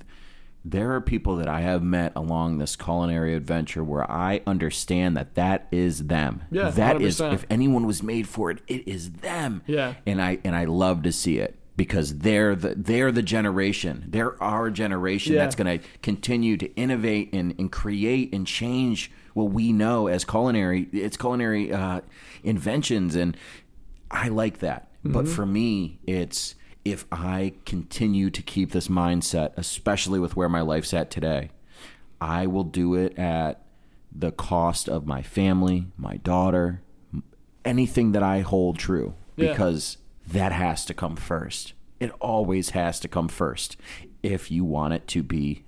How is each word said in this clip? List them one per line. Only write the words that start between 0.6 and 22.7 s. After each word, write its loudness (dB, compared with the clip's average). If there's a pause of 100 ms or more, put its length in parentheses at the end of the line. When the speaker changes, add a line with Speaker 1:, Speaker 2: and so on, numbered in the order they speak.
Speaker 1:
there 0
are 0
people 0
that 0
I 0
have 2
met 2
along 0
this -2
culinary 0
adventure -2
where -2
I 0
understand 0
that -6
that 2
is 0
them. 0
Speaker 2:
Yeah, 0
Speaker 1:
That 4
is, 2
Speaker 2:
hundred 0
percent. 2
Speaker 1:
if -4
anyone 4
was 0
made -2
for -2
it, -6
it -6
is -6
them. -4
Speaker 2:
Yeah. 0 (120)
Speaker 1:
And 2
I, 0
and 2
I 2
love 2
to 2
see 2
it -2 (200)
because 0
they're 4
the, -2
they're 2
the 2
generation. 0
They're 0
our 0
generation 0
Speaker 2:
Yeah. 6
Speaker 1:
that's -2
gonna 0 (240)
continue 2
to -4
innovate 0
and, 0
and -2
create 0
and -2
change -2 (220)
what 0
we 4
know 4
as 2
culinary, 2
it's -2
culinary, 0
uh, -2 (400)
inventions. 0